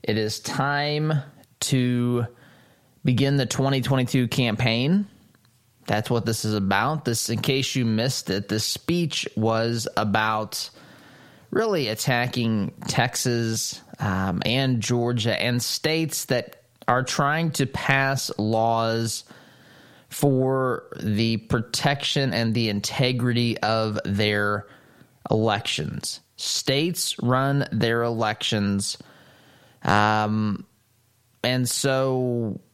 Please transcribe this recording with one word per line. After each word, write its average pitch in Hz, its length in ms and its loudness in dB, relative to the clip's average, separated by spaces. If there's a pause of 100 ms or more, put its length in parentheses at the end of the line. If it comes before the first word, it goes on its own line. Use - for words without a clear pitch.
it 107 140 0
is 107 220 -2
time 147 720 0 (480)
to 123 640 0 (760)
begin 139 320 4
the 135 120 2
twenty 135 340 0
twenty-two 127 480 2
campaign. 123 760 2 (800)
That's 107 240 0
what 117 160 0
this 113 200 -2
is 107 80 0
about. 104 500 0
This, 117 260 -2
in 113 100 -2
case 135 360 -2
you 131 80 2
missed 113 460 0
it, 101 180 -2
this 107 160 -2
speech - 720 -4
was 113 520 0 (100)
about 107 720 0 (800)
really 190 400 0
attacking 117 840 0 (140)
Texas, 117 920 0 (180)
um, 95 460 0
and 127 360 2
Georgia 120 600 0
and 120 200 0
states - 640 -2
that - 360 -2 (260)
are 123 160 4
trying 147 480 0
to 135 140 2
pass 135 720 0
laws 113 880 0 (840)
for 131 720 0 (160)
the 110 380 0
protection 135 960 -2
and 113 200 0
the 113 140 2
integrity 120 920 0
of 110 440 0
their 104 640 0 (640)
elections. - 880 -2 (160)
States - 840 -2
run 135 520 2
their 117 320 2
elections, 107 960 0 (840)
um, 107 840 2 (800)
and 127 240 0
so 127 920 0 (140)